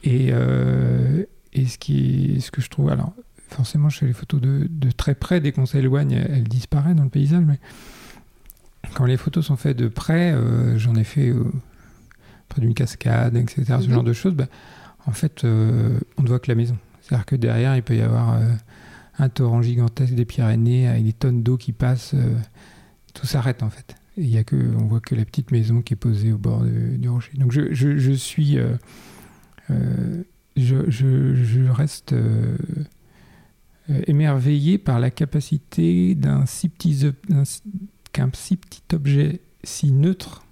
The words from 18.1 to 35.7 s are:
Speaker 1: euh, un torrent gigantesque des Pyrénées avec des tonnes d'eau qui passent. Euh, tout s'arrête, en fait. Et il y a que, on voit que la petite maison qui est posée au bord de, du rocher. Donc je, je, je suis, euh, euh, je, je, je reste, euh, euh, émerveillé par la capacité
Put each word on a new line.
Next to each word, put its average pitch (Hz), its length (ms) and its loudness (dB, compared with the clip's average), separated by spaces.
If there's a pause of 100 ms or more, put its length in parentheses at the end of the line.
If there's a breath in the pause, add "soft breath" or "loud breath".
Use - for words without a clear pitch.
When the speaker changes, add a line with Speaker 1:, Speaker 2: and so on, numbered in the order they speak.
Speaker 1:
euh, 113 100 2 (760 loud breath)
un 135 120 2
torrent 120 320 0
gigantesque 120 500 0
des 120 140 0
Pyrénées 120 640 2
avec 117 160 2
des 110 100 2
tonnes 123 280 0
d'eau 127 140 2
qui 123 160 -6
passent. 127 420 -2
Euh, 120 220 0 (760 loud breath)
tout - 120 -8
s'arrête, 123 360 -2
en 107 80 -2
fait. - 240 -20 (240)
Et 180 40 -4
il 135 60 -2
y 113 80 0
a 110 80 0
que, 139 120 -2
on 117 300 0
voit 113 140 0
que - 140 -6
la 110 100 -2
petite - 280 -6
maison 117 280 2
qui 117 140 -4
est - 20 -4
posée 110 360 0
au 107 60 -2
bord 113 240 -2
de, 117 340 -2
du 123 120 -2
rocher. 120 300 -4
Donc 127 140 2
je, 147 200 0
je, 143 240 0
je 135 160 2
suis, 143 460 0
euh, 120 160 0 (960 loud breath)
euh, - 520 -2 (340)
je, 131 340 2
je, 131 440 2
je 123 280 2
reste, 131 500 0
euh, 113 440 0 (1300 soft breath)
euh, 139 180 0
émerveillé 147 720 2
par 123 240 0
la 123 100 2
capacité 170 1040 0